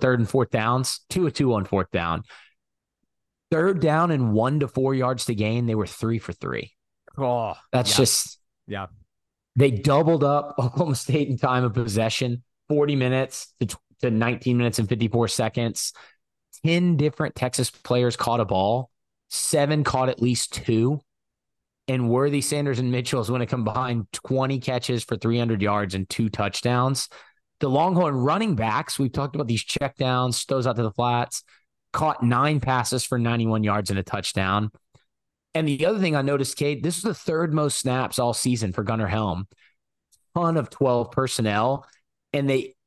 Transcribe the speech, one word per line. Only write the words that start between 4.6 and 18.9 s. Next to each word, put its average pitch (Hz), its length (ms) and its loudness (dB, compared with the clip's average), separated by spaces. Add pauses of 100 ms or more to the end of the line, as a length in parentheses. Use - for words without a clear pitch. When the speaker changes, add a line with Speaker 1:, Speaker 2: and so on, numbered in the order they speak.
Speaker 1:
to 139 80 0
four 135 260 0
yards 127 320 -2
to 120 80 -2
gain, 110 320 0
they 113 80 0
were 107 120 0
three 113 320 -4
for - 140 -10
three. - 400 -8 (440)
Speaker 2:
Oh, 123 380 -2 (180)
Speaker 1:
That's 123 180 2
Speaker 2:
yeah. - 60 2
Speaker 1:
just - 420 2 (280)
Speaker 2:
Yeah. 98 200 -8 (680)
Speaker 1:
they 139 140 6
doubled 147 540 2
up 143 300 0
<laughs> - 40 -4
Oklahoma 131 380 0
State 143 320 -2
in 127 100 -2
time 127 260 2
of 110 100 -2
possession, 117 680 -2 (260)
forty 147 280 2
minutes 131 640 -2
to 120 60 0
tw-, - 120 -8 (220)
to 127 100 0
nineteen 120 460 0
minutes 120 220 2
and 110 100 0
fifty-four 113 400 2
seconds. - 640 -4 (720)
Ten 175 320 2
different 147 380 0
Texas 123 360 -2
players 123 460 0
caught 120 240 0
a 110 40 2
ball. 101 460 0 (400)